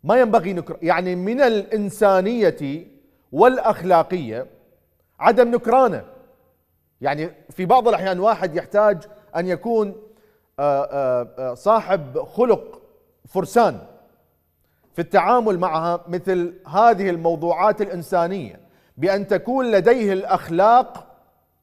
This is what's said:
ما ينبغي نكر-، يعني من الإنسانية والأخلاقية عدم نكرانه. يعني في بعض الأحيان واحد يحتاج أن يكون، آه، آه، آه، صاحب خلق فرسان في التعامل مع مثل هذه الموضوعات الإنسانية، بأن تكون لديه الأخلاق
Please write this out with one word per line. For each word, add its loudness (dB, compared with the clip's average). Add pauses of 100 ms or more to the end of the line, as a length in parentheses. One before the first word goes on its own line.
ما 2
ينبغي 2
نكر-، -8
يعني -2
من -4
الإنسانية 0 (460)
والأخلاقية 2 (720)
عدم 4
نكرانه. 0 (960)
يعني -6 (200)
في -8
بعض 4
الأحيان -2
واحد -2
يحتاج 0 (340)
أن -4
يكون، -4 (600)
آه، 0
آه، -4 (100)
آه، -8
صاحب -2
خلق -2 (460)
فرسان 0 (1160)
في -6
التعامل 2
مع -2
مثل -4 (120)
هذه 2
الموضوعات -2
الإنسانية، -6 (360)
بأن -2
تكون -2
لديه 2
الأخلاق 0 (560)